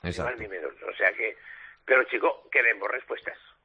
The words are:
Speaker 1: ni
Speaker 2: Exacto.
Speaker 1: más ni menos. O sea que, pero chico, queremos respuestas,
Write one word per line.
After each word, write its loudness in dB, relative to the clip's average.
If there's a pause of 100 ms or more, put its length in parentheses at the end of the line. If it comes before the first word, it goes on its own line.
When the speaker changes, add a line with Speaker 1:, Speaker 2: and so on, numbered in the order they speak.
Speaker 1:
ni -4
Speaker 2:
Exacto. -4
Speaker 1:
más -10
ni -10
menos. -8 (140)
O -6
sea 4
que, -4 (480)
pero 6
chico, -2
queremos 4
respuestas, -8 (280)